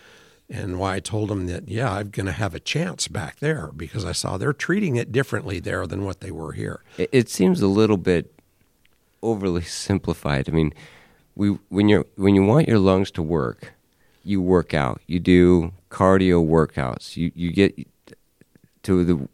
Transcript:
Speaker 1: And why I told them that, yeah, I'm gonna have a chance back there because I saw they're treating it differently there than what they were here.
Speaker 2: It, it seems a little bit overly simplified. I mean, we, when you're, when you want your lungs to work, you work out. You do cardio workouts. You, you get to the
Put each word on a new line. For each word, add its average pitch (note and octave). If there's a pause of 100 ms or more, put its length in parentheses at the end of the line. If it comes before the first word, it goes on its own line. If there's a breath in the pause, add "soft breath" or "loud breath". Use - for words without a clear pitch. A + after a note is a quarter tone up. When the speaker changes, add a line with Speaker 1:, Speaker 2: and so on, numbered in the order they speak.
(500 soft breath)
Speaker 1:
And F#2+
why F#2+
I F#2+
told G#2+
them F#2+
that, F2
yeah, A2
I'm G2+
gonna F#2+
have F#2+
a -
chance -
back -
there C#3+
because F2+
I F2
saw F#2
they're A#2+
treating E3+
it -
differently G#2+
there F#2
than G2
what F#2+
they -
were D#2+
here. - (160 loud breath)
Speaker 2:
It, F#2
it B2
seems F#3
a G2
little G#2
bit F2 (920)
overly G2
simplified. D#2
I D#2
mean, D#2 (640 loud breath)
we, G2+ (100)
when G#2
you're, G2+ (100)
when G2
you G2
want A#2
your A2+
lungs F#2+
to F2
work, D2+ (520)
you G2
work F2+
out. C#2
You F2
do F2 (180)
cardio F#2
workouts. D#2
You, E2+
you E2+
get F#2+ (1040)
to F2+
the E2